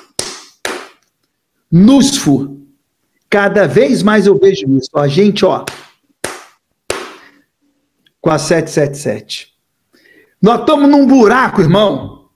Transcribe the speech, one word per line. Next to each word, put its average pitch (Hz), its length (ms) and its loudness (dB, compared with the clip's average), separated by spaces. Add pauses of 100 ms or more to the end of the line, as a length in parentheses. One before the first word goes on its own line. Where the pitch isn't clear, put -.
(1700)
Nusfo. 190 800 2 (760)
Cada 302 360 0
vez 202 360 0
mais 208 240 2
eu 190 120 4
vejo 185 280 0 (120)
isso. 127 160 -6
A 147 120 0
gente, 190 380 0
ó, 147 180 -2 (2500)
com 156 80 -2
a 151 80 -2
sete 160 320 -4
sete 143 260 -4
sete. - 520 -10 (920)
Nós 226 240 2
tamo 285 220 2
num 285 200 4
buraco, 247 540 2
irmão. 196 760 -2